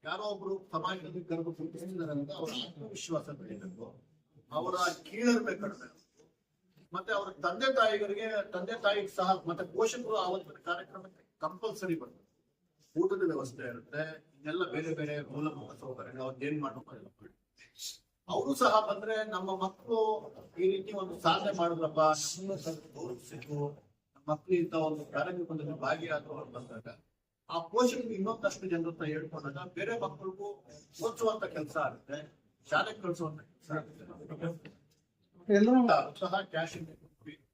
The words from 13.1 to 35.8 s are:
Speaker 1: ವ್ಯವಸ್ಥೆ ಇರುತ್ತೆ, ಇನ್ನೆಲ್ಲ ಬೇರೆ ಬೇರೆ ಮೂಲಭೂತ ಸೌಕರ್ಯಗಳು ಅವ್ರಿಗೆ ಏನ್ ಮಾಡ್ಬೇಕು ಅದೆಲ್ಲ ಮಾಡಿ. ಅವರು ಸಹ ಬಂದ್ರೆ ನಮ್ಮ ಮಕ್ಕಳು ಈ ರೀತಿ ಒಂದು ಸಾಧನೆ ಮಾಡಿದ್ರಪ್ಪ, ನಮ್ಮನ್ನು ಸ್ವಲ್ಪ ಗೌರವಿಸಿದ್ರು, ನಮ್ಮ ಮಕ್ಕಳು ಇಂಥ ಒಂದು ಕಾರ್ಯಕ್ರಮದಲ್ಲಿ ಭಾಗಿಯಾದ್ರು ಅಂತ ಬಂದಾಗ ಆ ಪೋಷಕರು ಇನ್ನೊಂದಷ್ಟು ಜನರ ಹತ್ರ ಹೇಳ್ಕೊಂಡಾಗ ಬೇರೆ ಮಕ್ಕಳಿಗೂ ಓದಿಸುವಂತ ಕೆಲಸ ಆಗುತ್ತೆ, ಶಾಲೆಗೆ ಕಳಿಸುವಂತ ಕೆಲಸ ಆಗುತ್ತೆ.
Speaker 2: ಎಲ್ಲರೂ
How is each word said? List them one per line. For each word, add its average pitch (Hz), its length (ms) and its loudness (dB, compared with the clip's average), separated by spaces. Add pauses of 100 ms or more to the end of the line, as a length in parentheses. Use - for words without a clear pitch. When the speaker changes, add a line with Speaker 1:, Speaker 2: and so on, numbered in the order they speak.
Speaker 1:
ವ್ಯವಸ್ಥೆ - 400 -4
ಇರುತ್ತೆ, 151 320 -6 (340)
ಇನ್ನೆಲ್ಲ 156 260 -2 (120)
ಬೇರೆ 160 240 -2
ಬೇರೆ 147 160 -2 (180)
ಮೂಲಭೂತ 143 480 -4
ಸೌಕರ್ಯಗಳು 127 460 -10
ಅವ್ರಿಗೆ 131 220 -6
ಏನ್ 151 140 0
ಮಾಡ್ಬೇಕು 131 300 -8
ಅದೆಲ್ಲ - 260 -16
ಮಾಡಿ. - 160 -20 (960)
ಅವರು 233 220 0 (100)
ಸಹ 247 120 8 (160)
ಬಂದ್ರೆ 214 260 -2 (200)
ನಮ್ಮ 185 140 -2 (160)
ಮಕ್ಕಳು 226 340 0 (640)
ಈ 185 100 4
ರೀತಿ 196 200 -2 (100)
ಒಂದು 175 140 -6 (100)
ಸಾಧನೆ 160 340 4
ಮಾಡಿದ್ರಪ್ಪ, 160 400 2 (240)
ನಮ್ಮನ್ನು 190 400 -4
ಸ್ವಲ್ಪ 156 200 -6 (120)
ಗೌರವಿಸಿದ್ರು, 143 680 -8 (540)
ನಮ್ಮ - 160 -20
ಮಕ್ಕಳು 165 320 2
ಇಂಥ 160 100 -2 (160)
ಒಂದು 147 160 -4 (120)
ಕಾರ್ಯಕ್ರಮದಲ್ಲಿ 160 680 -4
ಭಾಗಿಯಾದ್ರು 156 560 -2
ಅಂತ 120 160 -14
ಬಂದಾಗ 117 300 -14 (640)
ಆ 170 100 0 (120)
ಪೋಷಕರು 240 460 4
ಇನ್ನೊಂದಷ್ಟು 196 540 0
ಜನರ 165 180 2
ಹತ್ರ 165 240 -6
ಹೇಳ್ಕೊಂಡಾಗ 151 480 -6 (160)
ಬೇರೆ 202 160 -2 (100)
ಮಕ್ಕಳಿಗೂ 185 440 -6 (580)
ಓದಿಸುವಂತ 214 400 0 (100)
ಕೆಲಸ - 200 -6 (100)
ಆಗುತ್ತೆ, - 320 -6 (500)
ಶಾಲೆಗೆ 214 380 0
ಕಳಿಸುವಂತ 165 340 -4 (100)
ಕೆಲಸ - 300 -14
ಆಗುತ್ತೆ. - 240 -14 (1400)
Speaker 2:
ಎಲ್ಲರೂ 220 320 10 (440)